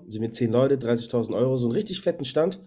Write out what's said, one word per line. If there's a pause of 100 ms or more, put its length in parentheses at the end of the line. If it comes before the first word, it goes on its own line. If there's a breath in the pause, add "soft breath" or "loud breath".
sind
wir
zehn
Leute,
dreißigtausend
Euro,
so
einen
richtig
fetten
Stand.